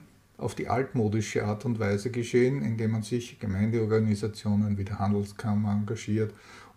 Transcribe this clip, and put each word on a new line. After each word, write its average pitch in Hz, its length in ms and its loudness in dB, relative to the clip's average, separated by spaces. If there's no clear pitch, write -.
auf - 160 -6
die - 140 -6
altmodische 110 800 0
Art 104 200 -2
und 117 140 -2
Weise 101 320 0
geschehen, 123 500 2
indem 113 300 0
man 110 100 0
sich - 380 -6
Gemeindeorganisationen 107 1400 2
wie 98 60 -2
der - 160 -6
Handelskammer 101 720 0
engagiert 107 640 0